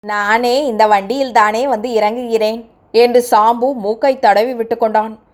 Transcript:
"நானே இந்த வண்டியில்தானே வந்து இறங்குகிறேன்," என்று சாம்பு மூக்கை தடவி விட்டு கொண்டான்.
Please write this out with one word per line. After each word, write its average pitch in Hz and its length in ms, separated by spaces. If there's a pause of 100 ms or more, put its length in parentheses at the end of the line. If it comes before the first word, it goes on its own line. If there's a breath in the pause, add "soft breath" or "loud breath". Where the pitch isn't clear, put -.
"நானே 214 500 (100)
இந்த 220 220
வண்டியில்தானே 214 800
வந்து 240 220
இறங்குகிறேன்," 226 720 (300)
என்று 240 300
சாம்பு 233 520
மூக்கை 226 460
தடவி 220 340
விட்டு 226 240
கொண்டான். 220 360 (200)